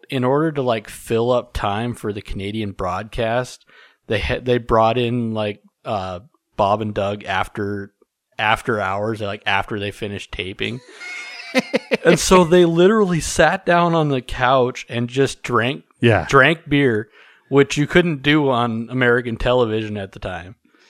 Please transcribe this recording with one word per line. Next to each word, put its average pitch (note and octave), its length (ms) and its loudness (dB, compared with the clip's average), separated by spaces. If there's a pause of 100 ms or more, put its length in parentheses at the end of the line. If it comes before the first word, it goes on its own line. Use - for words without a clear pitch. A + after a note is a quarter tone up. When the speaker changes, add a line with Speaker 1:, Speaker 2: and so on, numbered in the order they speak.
Speaker 1:
in B2+ 160 -2
order D3+ 260 0
to, C#3+ 100 -4
like, A2+ 280 -2
fill A#2 420 -2
up B2 220 -2
time A2+ 400 -4
for A2 180 -8
the G2+ 100 -10
Canadian G#2 520 -8
broadcast, A2+ 920 -6 (420)
they G#2+ 120 -2
ha-, - 220 -4
they B2 160 2
brought A#2 400 2
in, A#2 360 0
like, G#2+ 280 -6 (240)
uh, F#2 340 -6 (380)
Bob G#2+ 240 2
and G#2+ 120 -6
Doug G2+ 300 -4
after, G2+ 720 -6 (440)
after A2 440 0
hours, G#2 400 -4
like, G2+ 240 -8
after G2+ 340 0
they G2+ 120 -6
finished G2+ 420 -10
taping. G#2+ 520 -6
<laughs> - 40 -20 (1160)
And F3 120 6
so F#3 280 4
they F3 180 6
literally F3 560 4
sat E3+ 460 0
down F3 280 2
on D#3 140 2
the C3+ 140 -2
couch B2+ 680 0
and A#2+ 220 -4
just B2+ 340 0
drank, B2 400 -2 (160)
Speaker 2:
Yeah. G#2 300 4
Speaker 1:
drank C#3+ 400 4
beer, C3 400 2 (400)
which C#3 260 4
you D3 120 0
couldn't E3+ 340 2
do D3 280 2
on A#2 400 -2
American B2 460 0
television A2 640 0
at F#2+ 160 -10
the G#2 60 -18
time. F#2 360 -12 (340)